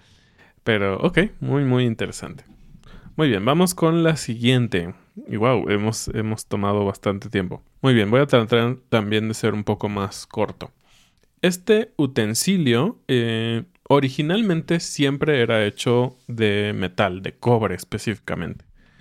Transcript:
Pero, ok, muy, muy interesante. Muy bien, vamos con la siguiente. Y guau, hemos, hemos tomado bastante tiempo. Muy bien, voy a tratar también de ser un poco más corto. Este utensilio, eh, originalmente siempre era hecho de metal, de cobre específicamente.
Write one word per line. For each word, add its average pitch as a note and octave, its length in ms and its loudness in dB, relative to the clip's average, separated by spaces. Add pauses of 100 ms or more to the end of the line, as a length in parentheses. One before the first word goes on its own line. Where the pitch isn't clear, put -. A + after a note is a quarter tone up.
(640)
Pero, G2+ 340 0
ok, F3 200 0 (220)
muy, C3+ 240 0
muy B2+ 200 2
interesante. - 600 -6 (720)
Muy D#3 120 2
bien, G2+ 160 2
vamos F3 300 2
con E3 300 2
la D#3+ 120 2
siguiente. A2+ 760 0 (340)
Y A#2 80 -6
guau, A2 320 0
hemos, G#2 400 -2
hemos A2 380 -4
tomado G2+ 400 0
bastante G2 420 -4
tiempo. F#2+ 340 -4 (200)
Muy C3+ 100 4
bien, G#2 180 4
voy B2 100 4
a D3 60 2
tratar A#2+ 500 2 (120)
también G#2+ 400 0
de A2 60 -4
ser A2 200 -2
un G#2+ 100 -4
poco G#2 260 -2
más G2 360 -6
corto. - 440 -6 (720)
Este G#3+ 540 0
utensilio, C3 1120 0
eh, A#2 580 -2 (240)
originalmente D#3+ 920 0
siempre C#3 600 0
era A2+ 240 2
hecho B2 500 0 (100)
de G#2 480 0
metal, F#2+ 480 -2
de F#2 140 -10
cobre A2 380 2
específicamente. F2+ 880 -8 (360)